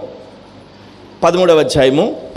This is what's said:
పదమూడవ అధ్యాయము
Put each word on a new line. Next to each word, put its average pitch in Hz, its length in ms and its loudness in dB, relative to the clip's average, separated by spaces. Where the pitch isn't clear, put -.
పదమూడవ 175 360 2
అధ్యాయము 147 560 0